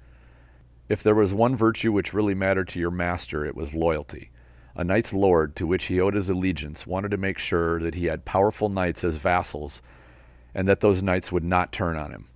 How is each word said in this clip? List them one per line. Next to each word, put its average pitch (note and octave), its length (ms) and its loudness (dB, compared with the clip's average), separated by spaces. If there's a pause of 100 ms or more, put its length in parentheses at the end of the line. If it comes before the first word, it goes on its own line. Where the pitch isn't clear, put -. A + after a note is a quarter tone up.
(880)
If G#2 140 -2
there G#2+ 140 6
was G2+ 180 6
one A#2+ 220 2
virtue A2+ 340 2
which G2 240 0
really G2+ 220 0
mattered F#2+ 320 0
to - 100 -8
your F2 140 0
master, F2 520 -4
it D2 120 -6
was D2 180 -8
loyalty. D#2+ 560 -2 (460)
A F2 80 -4
knight's G2 280 0
lord, F2 440 2
to F2+ 100 -4
which F2+ 200 -2
he F#2 140 0
owed G2 140 2
his G2 160 0
allegiance, F2+ 560 -2
wanted G2 240 -6
to G2+ 60 -2
make F#2+ 220 -4
sure E2+ 420 0
that E2 160 -4
he F2 100 -2
had D#2+ 180 -4
powerful G#2 440 2
knights F#2 340 -2
as E2 140 0
vassals D#2+ 680 -2 (720)
and F#2+ 140 0
that G2 100 4
those G2 240 4
knights F#2 300 0
would F2 100 0
not F2+ 300 0
turn E2+ 240 -2
on D2 160 -8
him. G1+ 240 -16